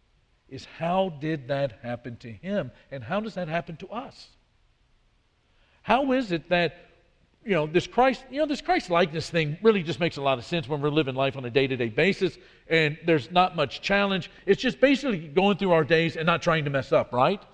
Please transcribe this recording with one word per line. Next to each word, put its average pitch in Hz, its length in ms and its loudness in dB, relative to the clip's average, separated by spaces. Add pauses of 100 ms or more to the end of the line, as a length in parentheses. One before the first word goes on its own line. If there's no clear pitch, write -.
(500)
is, 131 160 -16 (120)
how 180 420 0
did 151 280 -6
that 139 340 -2
happen 120 360 -10
to 117 120 -18
him, 170 400 -6 (200)
and 135 120 -12
how 165 180 -4
does 220 140 -10
that 180 140 -6
happen 170 300 -6
to 190 100 -16
us? 262 400 -14 (1500)
How 262 300 2
is 254 200 0
it 165 180 -6
that, 175 240 2 (680)
you 214 80 -2
know, 156 140 2
this 160 200 0
Christ, 254 440 2
you 269 100 -6
know, 311 60 2
this 285 140 -4
Christ 349 300 -2
likeness 165 400 0
thing 156 320 -2
really 208 200 4
just 147 160 -6
makes 160 200 -2
a 143 40 -8
lot 135 160 2
of 117 60 -12
sense 170 240 -4
when 147 140 -4
we're 147 80 0
living 143 240 0
life 131 220 -2
on 135 80 -10
a 120 60 -6
day-to-day 127 380 0
basis, 165 500 0 (300)
and 160 380 2
there's 160 240 2
not 180 260 2
much 147 240 -2
challenge. 196 500 0 (140)
It's - 160 2
just - 200 -2
basically 262 380 4
going 180 380 0
through 196 160 0
our 160 120 4
days 165 320 2
and 160 100 -4
not 175 160 2
trying 160 220 2
to 143 60 -2
mess 139 220 -2
up, 135 200 2
right? 151 300 2 (120)